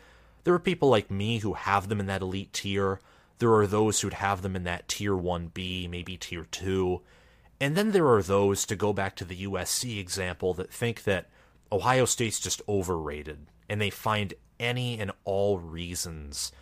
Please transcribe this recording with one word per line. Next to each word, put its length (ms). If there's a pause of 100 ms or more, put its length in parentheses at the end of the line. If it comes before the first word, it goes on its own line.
(440)
There 80
are 60
people 320
like 200
me 280
who 160
have 340
them 120
in 60
that 140
elite 320
tier. 480 (380)
There 160
are 120
those 360
who'd 100
have 300
them 120
in 100
that 240
tier 280
one 300
B, 420
maybe 300
tier 320
two. 500 (580)
And 180
then 160
there 160
are 140
those, 440
to 100
go 160
back 240
to 80
the 120
U 200
S 140
C 280
example, 540
that 180
think 340
that 260 (400)
Ohio 360
State's 340
just 260
overrated, 800 (200)
and 100
they 120
find 420 (260)
any 400
and 140 (120)
all 340
reasons 920 (120)